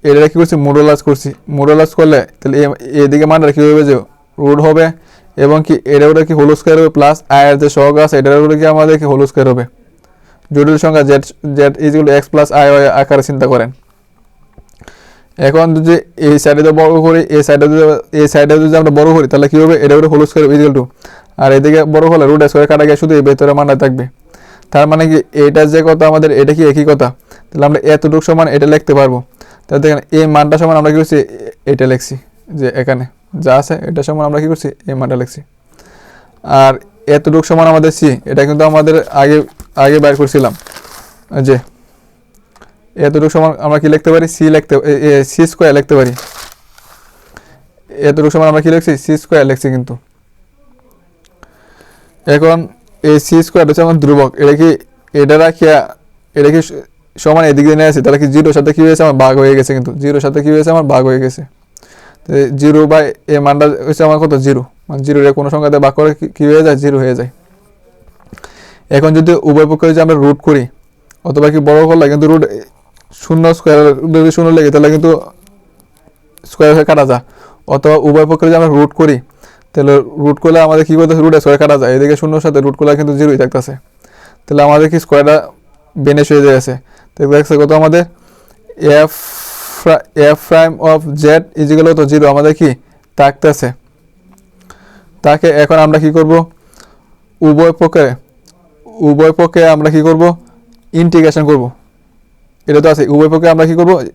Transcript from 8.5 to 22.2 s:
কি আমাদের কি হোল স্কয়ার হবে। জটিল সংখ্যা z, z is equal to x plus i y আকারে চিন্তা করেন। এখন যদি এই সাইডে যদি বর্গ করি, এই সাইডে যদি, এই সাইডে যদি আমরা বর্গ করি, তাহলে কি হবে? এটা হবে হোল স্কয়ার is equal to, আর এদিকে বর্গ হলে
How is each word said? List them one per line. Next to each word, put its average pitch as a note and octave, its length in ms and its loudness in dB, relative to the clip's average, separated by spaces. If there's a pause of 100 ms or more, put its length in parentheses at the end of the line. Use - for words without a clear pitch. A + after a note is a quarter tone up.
কি D#3+ 40 -2 (100)
আমাদের D#3 260 2
কি D3+ 120 -6
হোল C3+ 80 0 (100)
স্কয়ার C3+ 220 -2
হবে। B2 120 -4 (920)
জটিল D3 300 2
সংখ্যা D#3 260 2
z, - 20 4 (440)
z C#3+ 40 -2 (240)
is D3+ 100 0
equal D#3 140 2
to C#3 40 2 (100)
x - 100 -10
plus D3+ 160 0 (140)
i C#3+ 40 4 (140)
y C#3 40 2 (160)
আকারে C#3 280 0
চিন্তা C3 240 -4
করেন। A#2+ 160 -2 (1800)
এখন D#3+ 180 2 (100)
যদি E3 180 0 (340)
এই D3 140 4
সাইডে D3 220 0
যদি D#3 160 4
বর্গ D#3+ 140 2 (120)
করি, E3 140 2 (160)
এই D3+ 100 2
সাইডে C#3+ 260 2
যদি, D#3 120 2 (360)
এই D3+ 120 2
সাইডে D3 300 2
যদি D#3 180 0
আমরা D#3 180 0
বর্গ D#3 180 4
করি, D3+ 160 0
তাহলে D3 200 2
কি D#3 100 2
হবে? D#3+ 120 2 (100)
এটা C#3+ 120 4
হবে D#3 160 2
হোল D3 80 2 (100)
স্কয়ার D#3 140 0 (100)
is D3 80 2
equal D3 140 0
to, B2+ 60 -2 (600)
আর C3+ 140 2
এদিকে D3+ 240 2 (140)
বর্গ D#3+ 200 2
হলে D#3 160 2